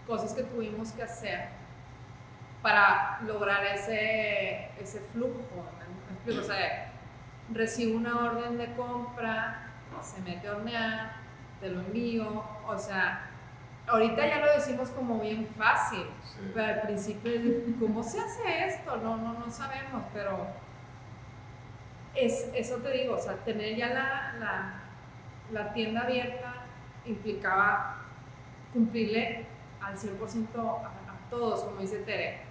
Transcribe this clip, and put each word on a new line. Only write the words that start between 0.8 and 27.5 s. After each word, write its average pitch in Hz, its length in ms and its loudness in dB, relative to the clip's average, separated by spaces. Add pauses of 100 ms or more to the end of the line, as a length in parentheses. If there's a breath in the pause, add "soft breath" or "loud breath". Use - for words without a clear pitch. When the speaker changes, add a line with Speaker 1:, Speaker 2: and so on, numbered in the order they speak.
Speaker 1:
que 233 100 -6
hacer 196 440 -4 (1160)
para 202 640 8
lograr 202 400 4
ese, 208 1120 0
ese 202 220 -8 (120)
flujo, 240 200 0 (220)
¿no? 175 80 -6 (460)
¿Me 196 60 -8
explico? 214 260 -2
O 196 40 -4
sea, - 480 -2 (600)
recibo 226 440 2
una 240 280 2
orden 240 340 0
de 240 160 -2
compra, 240 880 -2 (400)
se - 200 -10
mete 175 260 -4
a 208 80 -2
hornear, 220 560 -2 (480)
te 190 100 -4
lo 180 100 -2
envío, 220 640 0 (220)
o - 120 -2
sea, 185 520 0 (560)
ahorita 233 400 8
ya 302 180 6
lo 294 80 12
decimos 254 380 4
como 233 300 0
bien 220 360 0
fácil, 214 480 6 (180)
Speaker 2:
Sí. 196 300 -8
Speaker 1:
pero 214 140 2
al 214 160 2
principio 208 500 0
es, 233 300 4 (180)
"¿Cómo 220 220 4
se - 180 -2
hace 381 460 0
esto?". 320 320 -2
No, 226 180 0
no, 226 180 -2
no 240 160 -6
sabemos, 269 520 -6 (100)
pero 196 340 -2 (1700)
es, - 400 4
eso 254 220 0
te 277 160 -2
digo, 254 220 2
o 180 40 2
sea, 196 260 -2
tener 214 320 0
ya 240 120 2
la, 269 500 0
la, 190 360 -2 (800)
la 208 200 -2
tienda 220 300 2
abierta 247 600 -2 (400)
implicaba 202 1000 2 (680)